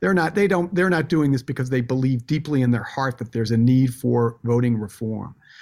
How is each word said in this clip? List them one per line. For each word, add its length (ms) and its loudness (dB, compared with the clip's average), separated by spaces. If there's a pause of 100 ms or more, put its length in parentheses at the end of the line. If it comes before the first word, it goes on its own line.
They're 120 2
not, 220 0
they 120 2
don't, 280 0
they're 140 2
not 200 0
doing 220 2
this 120 0
because 260 -6
they 120 0
believe 440 -2
deeply 360 -2
in 100 4
their 120 0
heart 360 -6
that 120 -10
there's 200 -2
a 60 2
need 360 4
for 500 -2
voting 340 0
reform. 580 -8 (260)